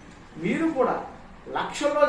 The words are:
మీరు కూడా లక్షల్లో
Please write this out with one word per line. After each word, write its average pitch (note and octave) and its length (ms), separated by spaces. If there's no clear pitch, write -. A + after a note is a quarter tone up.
మీరు D#4 220
కూడా - 160
లక్షల్లో C#4+ 540